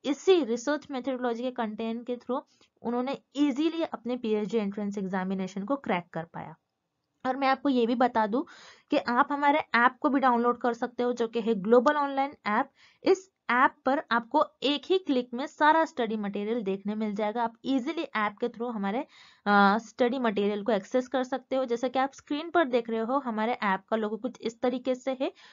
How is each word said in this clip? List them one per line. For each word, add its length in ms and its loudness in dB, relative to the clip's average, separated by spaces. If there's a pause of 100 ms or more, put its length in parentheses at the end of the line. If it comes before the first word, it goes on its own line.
इसी 380 4
रिसर्च 480 -2
मेथोडोलॉजी 520 -4
के 80 -4
कंटेंट 560 -6
के 80 -4
through 260 -4 (400)
उन्होंने 360 -4 (180)
ईजीली 480 0
अपने 340 -6
पीएचडी 400 0
एंट्रेंस 400 -2
एग्जामिनेशन 640 -4
को 120 -2
क्रैक 380 -4
कर 100 -6
पाया। 320 -14 (720)
और 120 -2
मैं 100 0
आपको 220 2
ये 160 4
भी 100 0
बता 320 2
दूं 160 0 (480)
कि 60 2
आप 340 2
हमारे 280 2
ऐप 420 2
को 80 2
भी 100 2
डाउनलोड 380 2
कर 160 0
सकते 300 -4
हो, 100 0
जो 140 -2
कि 140 -4
है 140 0
ग्लोबल 380 6
ऑनलाइन 380 -2 (160)
ऐप। 220 0 (340)
इस 280 0 (180)
ऐप 220 4 (140)
पर 260 0
आपको 340 2 (180)
एक 220 0
ही 120 2
क्लिक 360 0
में 140 -6
सारा 380 4
स्टडी 320 -2
मटेरियल 460 -4
देखने 320 -4
मिल 200 -4
जाएगा। 280 -2
आप 100 -4 (120)
ईजीली 360 -2
ऐप 360 -4
के 100 -2
through 260 -6
हमारे, 260 -2 (480)
अ, 300 6
स्टडी 420 0
मटेरियल 440 0
को 80 0
एक्सेस 360 0
कर 160 -2
सकते 320 -6
हो। 100 0
जैसा 220 -2
कि 120 -2
आप 140 0
स्क्रीन 360 -8
पर 160 4
देख 240 0
रहे 100 -2
हो, 200 -2
हमारे 320 -2
ऐप 380 -2
का 60 0
लोगो 220 -2
कुछ 240 -6
इस 200 -8
तरीके 340 -2
से 260 -6
है। 120 -2 (200)